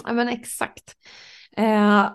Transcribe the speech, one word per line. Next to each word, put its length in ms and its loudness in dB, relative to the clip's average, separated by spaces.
ja, 80 -6
men 160 -2
exakt. 680 -10
Eh, 580 2